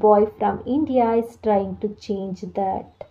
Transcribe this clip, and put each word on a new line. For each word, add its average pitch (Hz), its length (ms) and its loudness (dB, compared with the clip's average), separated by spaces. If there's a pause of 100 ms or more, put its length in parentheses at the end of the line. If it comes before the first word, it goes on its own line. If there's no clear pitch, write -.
boy 208 140 8 (180)
from 202 180 -2 (100)
India 254 400 2 (160)
is 233 80 -6 (160)
trying 196 360 0
to 214 60 -2 (180)
change 190 340 -6 (180)
that. 196 320 -4 (200)